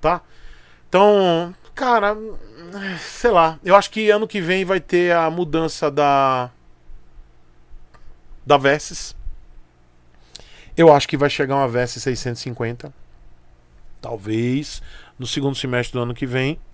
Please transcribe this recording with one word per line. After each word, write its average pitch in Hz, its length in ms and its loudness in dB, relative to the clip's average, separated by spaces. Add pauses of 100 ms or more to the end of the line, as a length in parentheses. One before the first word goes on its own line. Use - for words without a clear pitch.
tá? 170 200 0 (680)
Então, 185 640 4 (220)
cara, 214 420 0 (800)
sei - 320 -2
lá. 165 340 4
Eu 185 120 6
acho - 160 6
que 214 180 0
ano 214 180 4
que 202 140 -4
vem 185 240 0
vai 185 140 0
ter 175 360 2
a 165 140 2
mudança 160 640 -2
da, 139 580 2 (2000)
da 143 120 6
Versys. - 580 0 (1600)
Eu 165 160 8
acho 143 160 4
que - 80 -6
vai 143 140 2
chegar 139 260 -2
uma 139 120 2
Versys 120 340 -2
seiscentos 123 400 -6
e - 20 -12
cinquenta. 123 480 -8 (1120)
Talvez 117 800 -4 (380)
no 123 80 -10
segundo 139 280 -4
semestre 123 380 -4
do 123 100 -2
ano 120 120 -6
que 135 100 -6
vem. 131 340 -4 (140)